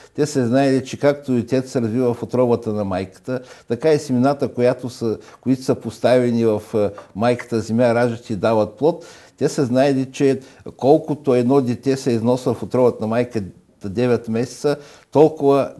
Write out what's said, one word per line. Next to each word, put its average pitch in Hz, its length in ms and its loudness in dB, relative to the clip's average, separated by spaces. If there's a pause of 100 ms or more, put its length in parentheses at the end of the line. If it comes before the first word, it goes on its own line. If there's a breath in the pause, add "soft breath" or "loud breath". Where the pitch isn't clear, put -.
(160 loud breath)
Те 147 100 0
са 135 220 0
знаели, 131 380 2
че - 140 -10
както 143 340 0
детето 127 360 -2
се 131 120 -2
развива 117 320 0
в 113 100 -10
отробата 117 500 0
на 104 100 -2
майката, 98 560 -6 (280 loud breath)
така 151 260 0
и 151 60 2
семената, 135 480 0
която 123 420 0
са, 113 280 -4 (240 loud breath)
които 131 220 -2
са 123 120 0
поставени 120 680 0
в, 107 160 2 (120)
а, 101 180 0 (240 loud breath)
майката 117 440 -2
земя, 113 360 2
раждат 120 340 -2
и 113 60 -4
дават 107 420 0
плод. 131 280 0 (320 loud breath)
Те 143 120 0
са 156 160 -2
знаели, 131 460 0
че 135 280 0 (380 loud breath)
колкото 139 580 2
едно 127 260 4
дете 127 360 -2
се 131 140 -2
износва 120 420 0
в 110 100 -8
отробата 120 400 0
на 107 40 -2
майка 117 340 -2 (440)
девет 113 440 -2
месеца, 131 460 -2 (360 loud breath)
толкова 139 680 4